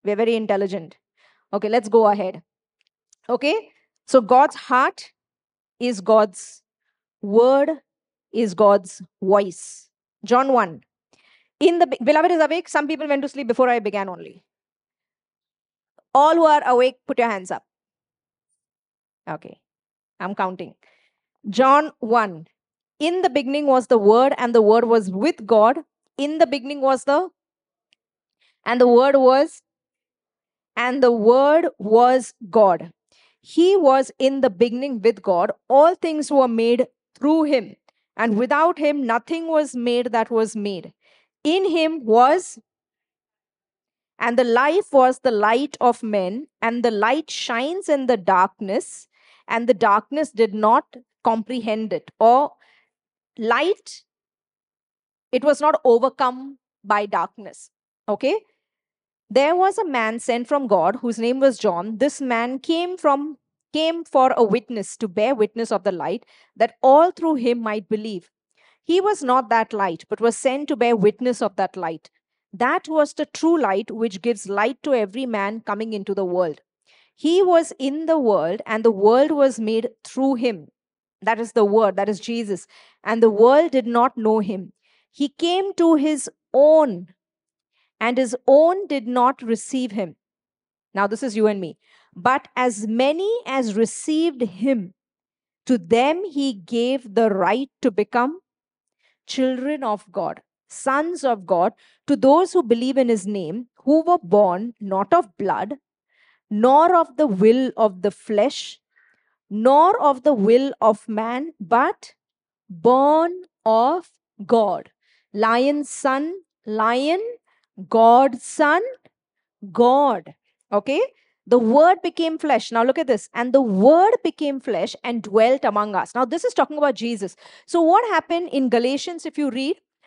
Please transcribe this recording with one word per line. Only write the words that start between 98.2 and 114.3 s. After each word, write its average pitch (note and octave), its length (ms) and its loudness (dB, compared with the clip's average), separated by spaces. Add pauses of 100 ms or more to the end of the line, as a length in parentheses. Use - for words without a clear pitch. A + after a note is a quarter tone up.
children C4 560 -4
of G#3 280 -6
God, E3+ 300 -8 (260)
sons D4+ 560 -4
of A3 220 -4
God, F#3 280 0 (340)
to C#4+ 80 0
those C#4+ 360 4
who F4 120 0
believe A#3+ 340 0
in B3 120 2
his G3 180 -2
name, G3+ 400 -8 (160)
who D#4 180 4
were F4 220 0
born G#3 560 2
not G3 340 -2
of E4+ 240 0
blood, G3 380 -4 (760)
nor C#4 460 4
of D#4+ 220 0
the D4+ 100 2
will A3 500 2
of F#3 240 0
the G3+ 100 -2
flesh, - 680 -4 (680)
nor C#4 520 2
of C4+ 220 0
the D4 100 2
will A#3+ 480 2
of A3 260 0
man, A#3 520 -8
but A#3 540 -2 (560)
born C4+ 640 2 (340)
of A#3+ 440 0 (360)